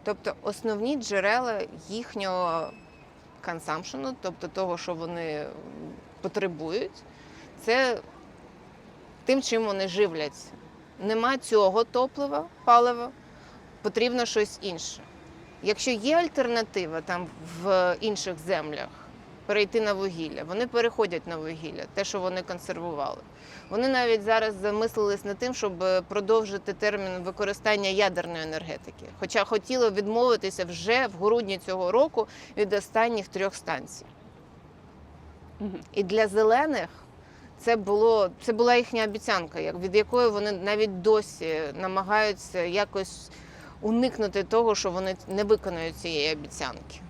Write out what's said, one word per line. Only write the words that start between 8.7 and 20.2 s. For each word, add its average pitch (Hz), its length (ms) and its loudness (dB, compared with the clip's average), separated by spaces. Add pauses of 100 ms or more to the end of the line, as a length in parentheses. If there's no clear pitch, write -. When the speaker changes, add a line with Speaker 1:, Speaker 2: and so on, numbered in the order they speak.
Speaker 1:
тим, 262 160 2
чим 226 240 0
вони 196 220 -2
живляться. 170 600 0 (560)
Нема 226 340 2
цього 208 460 6
топлива, 277 600 0 (200)
палива, 240 440 6 (720)
потрібно 240 440 0
щось 214 360 -2
інше. 170 400 -8 (600)
Якщо 214 280 0
є 240 260 2
альтернатива 226 840 -2
там 175 260 -6 (360)
в 185 380 4
інших 196 340 -2 (120)
землях, 151 400 -4 (680)
перейти 208 280 2
на 208 120 2
вугілля. 165 500 -4